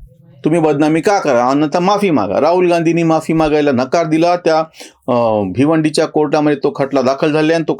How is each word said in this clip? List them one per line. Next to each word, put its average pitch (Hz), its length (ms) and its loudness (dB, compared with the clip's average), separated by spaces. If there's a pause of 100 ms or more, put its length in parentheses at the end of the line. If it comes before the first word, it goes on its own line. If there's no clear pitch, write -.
(440)
तुम्ही 165 160 0
बदनामी 156 400 0
का 202 180 0
करा? 127 320 0
अन्यथा 147 300 0
माफी 202 300 0
मागा. 101 300 0
राहुल 175 280 2
गांधींनी 170 340 0
माफी 160 300 0
मागायला 151 400 0
नकार 135 340 0
दिला. 160 300 0
त्या, 165 220 0 (500)
अ, 117 340 0 (100)
भिवंडीच्या 156 540 0
कोर्टामध्ये 151 520 0
तो 143 180 -2
खटला 135 260 -2
दाखल 135 300 0
झाला 156 220 0
आणि 160 100 -2
तो 156 160 -2